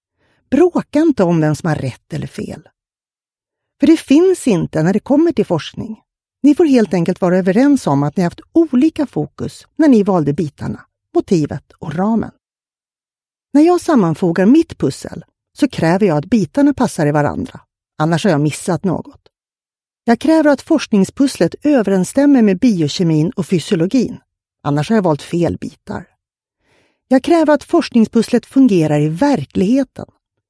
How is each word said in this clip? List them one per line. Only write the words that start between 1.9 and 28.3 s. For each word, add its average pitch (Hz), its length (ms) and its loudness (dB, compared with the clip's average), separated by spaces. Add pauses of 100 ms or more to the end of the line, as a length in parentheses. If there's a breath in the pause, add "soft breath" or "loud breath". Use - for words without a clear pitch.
eller 143 140 -10
fel. - 400 -14 (1120)
För 277 80 2
det 320 100 4
finns 349 500 2
inte 156 360 -2
när 185 100 0
det 208 60 -2
kommer 311 320 0
till 208 140 -2
forskning. 208 560 -8 (420)
Ni 285 120 4
får 349 100 4
helt 233 280 2
enkelt 180 280 -2
vara 180 160 2
överens 220 500 2
om 143 160 0
att 147 140 -4
ni 185 60 0
haft - 160 -4 (120)
olika 311 540 0
fokus - 720 -10
när 311 120 2
ni 220 160 4
valde 170 300 0
bitarna, - 480 -8 (320)
motivet 160 640 -2
och 151 160 -10
ramen. 208 360 -2 (1200)
När 285 80 4
jag 349 200 4
sammanfogar 185 640 0
mitt 302 320 2
pussel - 480 -6 (320)
så 285 100 0
kräver 180 380 0
jag 151 120 0
att 147 80 -4
bitarna 277 480 0
passar 180 340 -4
i 147 40 0
varandra, 143 480 -4 (380)
annars 156 260 -2
har 196 80 2
jag 143 100 0
missat 156 420 -4
något. - 380 -6 (840)
Jag 233 160 0
kräver 311 300 2
att 277 120 0
forskningspusslet 208 1040 -2
överensstämmer 254 800 2
med 190 180 2
biokemin 165 760 0
och 185 100 -4
fysiologin, 190 720 -2 (460)
annars 147 260 -4
har 226 60 0
jag 202 80 0
valt 156 180 0
fel 170 400 -4
bitar. - 460 -14 (1000)
Jag 262 160 2
kräver 320 300 2
att 285 100 0
forskningspusslet 233 800 0